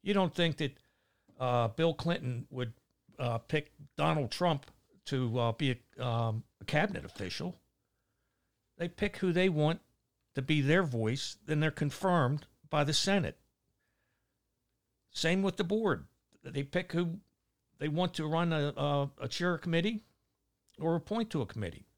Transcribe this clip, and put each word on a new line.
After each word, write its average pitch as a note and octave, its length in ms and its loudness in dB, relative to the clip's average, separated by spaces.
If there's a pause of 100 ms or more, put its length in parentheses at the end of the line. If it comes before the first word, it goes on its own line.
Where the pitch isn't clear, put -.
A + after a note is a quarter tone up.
You F#3+ 100 0
don't F#3+ 220 4
think E3+ 240 0
that, C#3 180 -2 (640)
uh, B2 280 2
Bill D#3+ 260 2
Clinton B2+ 560 -4
would, B2 240 -6 (440)
uh, A#2+ 200 -2
pick - 340 -4 (240)
Donald D3+ 340 0
Trump E3 400 0 (360)
to, B2+ 320 0
uh, A#2 140 2
be B2+ 280 -2 (160)
a, B2 80 -8
um, A#2 400 0 (160)
a - 40 -16
cabinet F#3 400 0
official. - 560 -8 (1160)
They E3+ 120 -4
pick G3+ 300 -4
who F#3 140 2
they F3+ 160 4
want D3+ 320 2 (540)
to C#3 80 -4
be D3+ 180 2
their D3+ 220 4
voice, A#2+ 540 -2 (100)
then D3+ 140 0
they're D#3 100 2
confirmed D3+ 760 0 (220)
by D3+ 160 2
the D3 80 0
Senate. F3 460 2 (1700)
Same F3+ 320 0
with F#3+ 140 0
the E3+ 80 0
board. F3+ 420 0 (360)
They - 200 -6
pick F3+ 300 -4
who E3+ 280 -2 (580)
they D3+ 100 -4
want F3 260 0
to D#3+ 120 -4
run E3 260 0
a, D3 240 0
a, C#3+ 340 0 (100)
a C3+ 80 -6
chair F3 280 0
committee F3 480 0 (760)
or E3 160 0
appoint G#3+ 360 -2
to D3 120 -2
a G#2 40 -2
committee - 400 -8 (120)